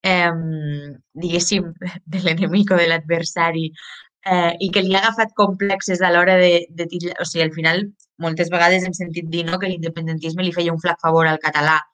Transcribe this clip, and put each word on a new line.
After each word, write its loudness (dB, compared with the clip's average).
em, -2
diguéssim, -2
<laughs> -10
de -2
l'enemic 2
o 4
de 4
l'adversari, -2
eh, 2
i -2
que 2
li 2
ha 4
agafat 0
complexes 0
a 4
l'hora 6
de, 6
de -6
titllar, -6
o -4
sigui, 0
al -6
final, 0
moltes -2
vegades 4
hem -6
sentit -8
dir, -2
no?, -4
que -2
l'independentisme -6
li -2
feia 0
un -4
flac -2
favor 4
al -2
català 2